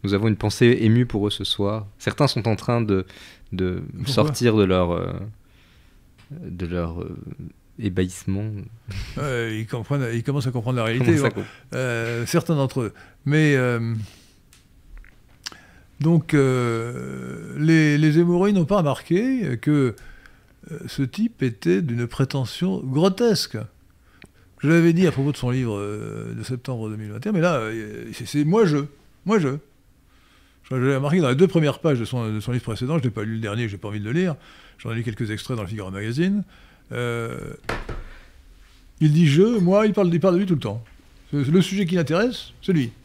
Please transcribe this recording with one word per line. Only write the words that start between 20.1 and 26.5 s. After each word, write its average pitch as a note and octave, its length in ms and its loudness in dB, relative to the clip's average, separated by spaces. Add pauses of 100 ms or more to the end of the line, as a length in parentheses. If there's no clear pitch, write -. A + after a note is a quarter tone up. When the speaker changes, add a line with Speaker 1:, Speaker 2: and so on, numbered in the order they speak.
Speaker 2:
euh, D#3+ 180 -10
ce - 140 -6
type G#3+ 400 -2
était E3 400 0
d'une A#2+ 260 -2
prétention C#3 720 -2
grotesque. F#3+ 760 2 (1000)
Je C#3 80 0
l'avais E3+ 260 6
dit F3+ 140 4
à C#3+ 40 4
propos C3+ 200 0
de - 60 -4
son B2 120 -2
livre, A#2+ 280 -2
euh, G#2+ 560 -8
de A2 100 -10
septembre A#2+ 460 -8